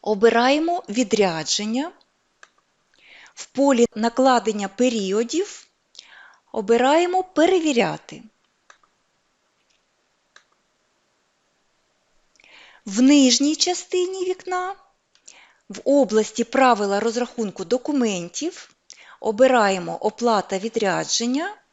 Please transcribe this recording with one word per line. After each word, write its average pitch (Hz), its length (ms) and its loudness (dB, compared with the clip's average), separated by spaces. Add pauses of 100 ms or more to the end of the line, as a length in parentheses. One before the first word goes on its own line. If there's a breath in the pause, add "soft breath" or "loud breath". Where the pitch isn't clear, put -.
обираємо 240 880 2
«Відрядження», 214 1000 -2 (1400 soft breath)
в - 120 -18
полі 262 400 2 (100)
«Накладення 226 720 0
періодів» 233 1000 -2 (840 loud breath)
обираємо 277 720 0
«Перевіряти». 302 1000 0 (4000 soft breath)
В 208 160 -2
нижній 277 540 4
частині 359 680 -4
вікна 370 500 -8 (920 soft breath)
в 190 140 -14
області 233 600 2
«Правила 208 560 2
розрахунку 226 680 -6
документів» 247 1080 -4 (460 loud breath)
обираємо 202 800 2
«Оплата 214 600 -2
відрядження» 226 960 -4 (180)